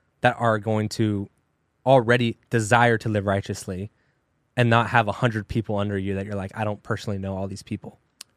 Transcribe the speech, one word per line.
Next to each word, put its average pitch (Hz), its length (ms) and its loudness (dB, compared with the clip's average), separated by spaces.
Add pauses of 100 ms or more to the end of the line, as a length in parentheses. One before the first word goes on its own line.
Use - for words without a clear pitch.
(220)
that 123 160 4
are 113 200 2
going 107 320 -2
to 104 380 0 (560)
already 120 540 4 (100)
desire 117 480 4
to 113 140 -4
live 104 160 -2
righteously 98 640 -6 (680)
and 120 140 4
not 113 180 2
have 117 180 2
a 101 60 -4
hundred 110 360 -2
people 110 280 -4
under 101 220 -2
you 98 160 -4
that 98 100 -4
you're 104 100 -8
like, 95 200 -6
"I 107 100 -4
don't 104 180 -4
personally 101 360 -6
know 95 180 -6
all 98 100 -6
these 98 160 -10
people." - 360 -10 (380)